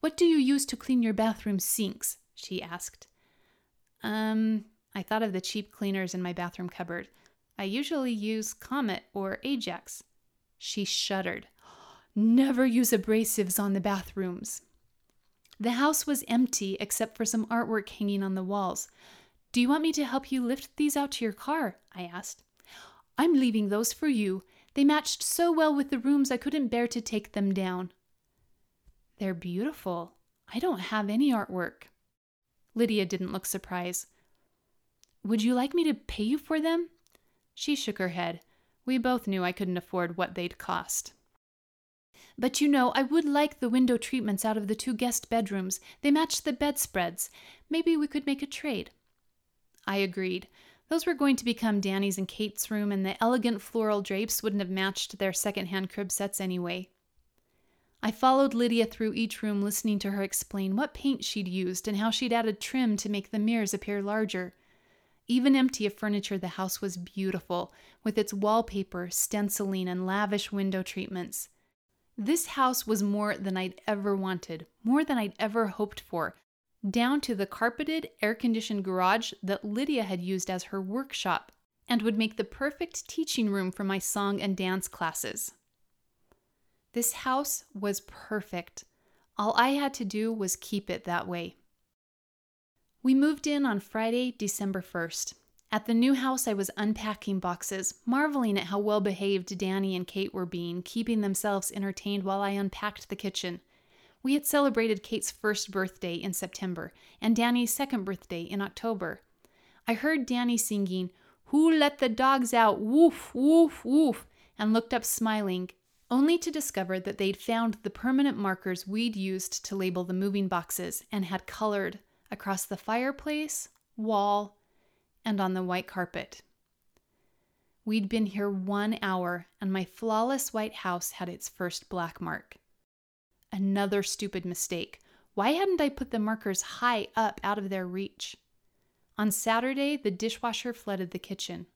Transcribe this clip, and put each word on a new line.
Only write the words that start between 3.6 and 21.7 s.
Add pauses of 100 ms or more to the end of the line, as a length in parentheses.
"Um," (300)
I
thought
of
the
cheap
cleaners
in
my
bathroom
cupboard. (500)
"I
usually
use
Comet
or
Ajax." (540)
She
shuddered. (680)
"Never
use
abrasives
on
the
bathrooms." (1000)
The
house
was
empty
except
for
some
artwork
hanging
on
the
walls. (600)
"Do
you
want
me
to
help
you
lift
these
out
to
your
car?" (120)